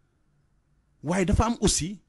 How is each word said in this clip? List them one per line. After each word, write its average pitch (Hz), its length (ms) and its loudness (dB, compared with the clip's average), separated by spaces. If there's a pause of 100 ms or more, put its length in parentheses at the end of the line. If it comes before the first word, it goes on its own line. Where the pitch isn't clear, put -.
(1040)
Waaye 175 220 -2
dafa 208 200 2
am 233 160 -2
aussi 190 480 0